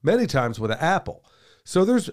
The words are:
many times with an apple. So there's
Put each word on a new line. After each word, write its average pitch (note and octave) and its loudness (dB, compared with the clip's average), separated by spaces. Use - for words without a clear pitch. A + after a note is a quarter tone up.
many G3 2
times A#2+ -2
with A2 -2
an A2 -4
apple. E3+ -4
So F#3 2
there's A#3 2